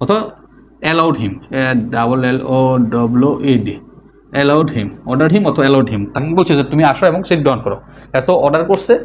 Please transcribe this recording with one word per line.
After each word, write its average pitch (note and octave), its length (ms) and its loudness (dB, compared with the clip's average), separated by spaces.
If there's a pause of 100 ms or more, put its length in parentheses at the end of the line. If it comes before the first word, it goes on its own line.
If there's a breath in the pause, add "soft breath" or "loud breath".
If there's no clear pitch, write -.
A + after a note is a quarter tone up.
অথবা G3+ 300 -2 (520)
allowed D#3+ 420 0
him, - 300 -8
এ C3 200 -2
ডাবল B2 500 -2
এল B2+ 200 0
ও C3 340 0
ডব্লিউ A#2+ 640 0
ই C3+ 180 2
ডি, G2+ 220 -6 (520)
allowed C#3+ 420 2
him, G#2 140 -4 (180)
ordered D#3 300 2
him G#3 100 2
অথবা C#3 200 0
allowed C3 280 2
him। G2+ 160 -6
তাকে D#3 240 -4
বলছে E3+ 220 2
যে C#3 80 2
তুমি D#3 200 0
আসো C#3+ 220 2
এবং F3 160 0
সিট E3+ 200 -2
গ্রহণ C3 200 0
করো। - 180 -6 (320 loud breath)
এত C3 180 0
অর্ডার D#3+ 340 2
করছে G3 400 2